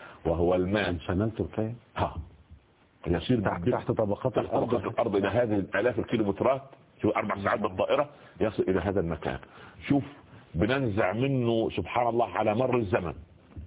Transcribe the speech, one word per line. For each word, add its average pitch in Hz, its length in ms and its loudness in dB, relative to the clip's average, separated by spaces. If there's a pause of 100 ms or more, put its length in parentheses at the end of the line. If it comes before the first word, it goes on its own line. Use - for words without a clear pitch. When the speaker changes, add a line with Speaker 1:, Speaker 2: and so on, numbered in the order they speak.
(240)
Speaker 1:
وهو 85 300 2
الماء. 92 440 0
Speaker 2:
شمال 101 360 -2
تركيا؟ 110 400 -4 (220)
Speaker 1:
ها. - 200 -2 (880)
يسير 87 340 2
Speaker 2:
تحت، 95 200 0
Speaker 1:
بال-، 90 120 0
Speaker 2:
تحت 120 180 -2
طبقات 110 440 0
Speaker 1:
تحت 117 100 0
Speaker 2:
الأرض. 127 260 -2
Speaker 1:
طبقات 104 220 -2
الأرض 110 240 0
إلى 98 120 2
هذه 107 260 2
الآلاف 101 440 0
الكيلومترات، 110 640 0 (400)
شوف، 104 140 4
أربع 101 280 -2
ساعات 107 160 2
بالطائرة 104 480 2 (320)
يصل 104 220 0
إلى 92 180 2
هذا 98 200 0
المكان. 78 380 -4 (500)
شوف، 143 160 4 (500)
بننزع 107 580 2
منه 117 580 2
سبحان 117 380 0
الله 117 200 2
على 107 260 0
مر 123 220 2
الزمن. 98 380 0 (520)